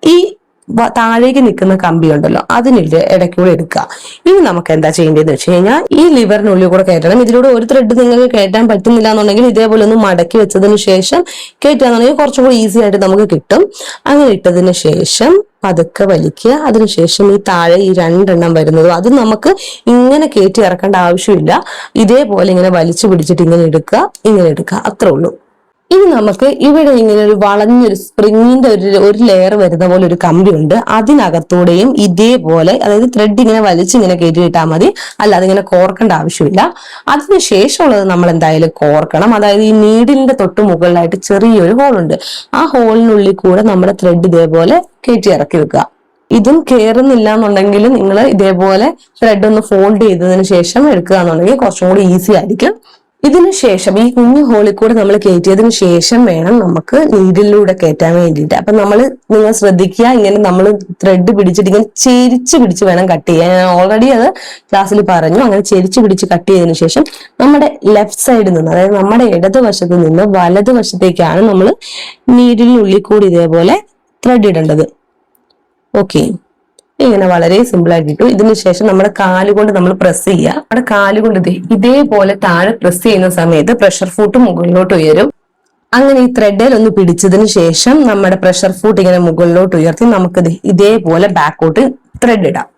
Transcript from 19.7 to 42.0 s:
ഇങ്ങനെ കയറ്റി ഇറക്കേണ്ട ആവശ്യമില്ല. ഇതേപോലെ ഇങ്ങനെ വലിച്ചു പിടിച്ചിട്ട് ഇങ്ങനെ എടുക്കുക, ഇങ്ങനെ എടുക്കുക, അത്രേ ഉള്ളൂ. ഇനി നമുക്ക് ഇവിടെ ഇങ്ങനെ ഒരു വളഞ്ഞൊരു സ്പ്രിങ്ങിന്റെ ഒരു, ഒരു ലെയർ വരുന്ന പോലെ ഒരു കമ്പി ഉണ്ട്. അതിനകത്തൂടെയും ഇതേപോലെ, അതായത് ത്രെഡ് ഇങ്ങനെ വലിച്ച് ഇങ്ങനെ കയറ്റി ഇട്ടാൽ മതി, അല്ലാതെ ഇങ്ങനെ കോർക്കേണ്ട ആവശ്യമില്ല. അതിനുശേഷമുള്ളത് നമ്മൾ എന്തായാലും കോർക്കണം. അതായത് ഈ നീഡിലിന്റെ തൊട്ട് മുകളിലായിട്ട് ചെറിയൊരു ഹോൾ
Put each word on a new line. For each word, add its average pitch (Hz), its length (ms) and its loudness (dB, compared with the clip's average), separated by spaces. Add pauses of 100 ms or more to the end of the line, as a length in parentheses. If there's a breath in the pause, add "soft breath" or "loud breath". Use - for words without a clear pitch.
ഇങ്ങനെ 269 420 2
കയറ്റി 190 320 0
ഇറക്കേണ്ട 190 280 -2 (120)
ആവശ്യമില്ല. 175 560 -2 (400 loud breath)
ഇതേപോലെ 202 500 0
ഇങ്ങനെ 185 240 0
വലിച്ചു 165 340 -2
പിടിച്ചിട്ട് 170 360 -2
ഇങ്ങനെ 170 240 2
എടുക്കുക, 202 320 -2 (260)
ഇങ്ങനെ 185 240 2
എടുക്കുക, - 240 -8 (120)
അത്രേ 190 260 -2
ഉള്ളൂ. - 160 -4 (640)
ഇനി 381 200 4
നമുക്ക് 214 320 0 (220)
ഇവിടെ 294 320 2
ഇങ്ങനെ 214 260 2
ഒരു 208 160 4
വളഞ്ഞൊരു 208 640 2
സ്പ്രിങ്ങിന്റെ 226 680 2
ഒരു, 190 140 -2 (200)
ഒരു 208 100 0 (100)
ലെയർ 190 320 2
വരുന്ന 175 300 0
പോലെ 185 180 2
ഒരു 175 160 -2
കമ്പി 180 340 2
ഉണ്ട്. 156 160 0 (220)
അതിനകത്തൂടെയും 180 920 0 (160)
ഇതേപോലെ, 175 640 0 (120)
അതായത് 208 300 0
ത്രെഡ് 214 300 0
ഇങ്ങനെ 226 220 0
വലിച്ച് 175 320 -2
ഇങ്ങനെ 185 240 2
കയറ്റി 165 260 0
ഇട്ടാൽ 165 240 -2
മതി, 175 160 0 (360 loud breath)
അല്ലാതെ 190 240 0
ഇങ്ങനെ 190 220 0
കോർക്കേണ്ട 190 500 0
ആവശ്യമില്ല. 185 540 -2 (400 loud breath)
അതിനുശേഷമുള്ളത് 285 960 0
നമ്മൾ 175 220 0
എന്തായാലും 160 460 0
കോർക്കണം. 156 580 0
അതായത് 208 300 0
ഈ - 20 2 (140)
നീഡിലിന്റെ 262 580 2
തൊട്ട് 180 180 -4 (100)
മുകളിലായിട്ട് 175 460 0 (120)
ചെറിയൊരു 202 540 2
ഹോൾ 277 200 2